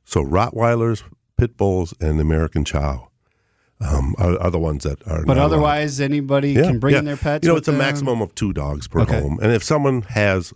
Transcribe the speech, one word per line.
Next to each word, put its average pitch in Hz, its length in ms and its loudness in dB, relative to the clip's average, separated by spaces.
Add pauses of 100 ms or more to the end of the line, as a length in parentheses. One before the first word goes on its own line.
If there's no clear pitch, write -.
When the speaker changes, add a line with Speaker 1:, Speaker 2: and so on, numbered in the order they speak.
Speaker 1:
So - 180 0
Rottweilers, 113 800 0 (360)
Pit 120 180 0
Bulls, 95 420 0
and 78 220 0
American 78 440 0
Chow, 71 440 -4 (720)
um, 71 380 -2
are, 87 220 2
are 90 100 0
the 87 80 -2
ones 78 260 -4
that 71 240 -6
are 80 160 -2
Speaker 2:
But 131 100 2
Speaker 1:
not - 40 2
allowed. 139 80 4
Speaker 2:
otherwise, 151 540 0
anybody 139 520 0
Speaker 1:
Yeah, 127 100 4
Speaker 2:
can 135 160 2
bring 131 160 2
Speaker 1:
yeah. 143 60 4
Speaker 2:
in 151 60 0
their 143 100 -6
pets 147 280 -2
Speaker 1:
You 165 40 4
know, 170 60 6
Speaker 2:
with 156 80 2
Speaker 1:
it's - 60 -6
a 156 40 2
Speaker 2:
them? 139 60 0
Speaker 1:
maximum 135 440 0
of 95 120 -6
two 98 180 -2
dogs 71 360 -6
per 82 120 0
Speaker 2:
Okay. - 200 2
Speaker 1:
home. 71 220 -2
And 104 100 4
if 160 100 2
someone 139 400 0
has 101 540 0